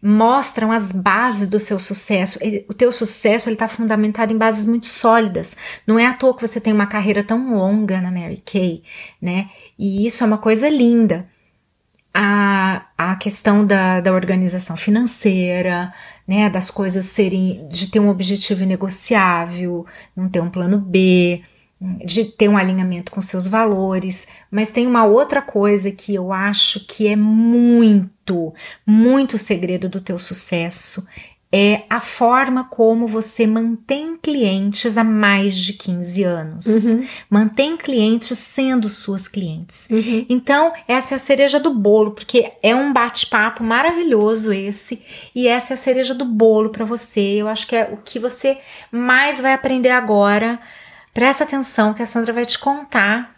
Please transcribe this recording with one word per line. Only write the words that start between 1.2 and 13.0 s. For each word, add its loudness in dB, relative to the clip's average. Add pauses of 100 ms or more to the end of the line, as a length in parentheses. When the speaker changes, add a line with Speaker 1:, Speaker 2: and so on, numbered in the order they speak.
Speaker 1:
do -2
seu -2
sucesso. -2
Ele, -4
o -10
teu 2
sucesso, 0
ele -2
tá -4
fundamentado -2
em 0
bases 0
muito -2
sólidas. 0 (320)
Não 4
é 4
à 2
toa 2
que -8
você 0
tem 0
uma 2
carreira -2
tão -2
longa 0
na -4
Mary -8
Kay, -2 (380)
né? -4 (320)
E -2
isso 0
é 2
uma 2
coisa 2
linda. 2 (920)
A, 0 (160)
a -2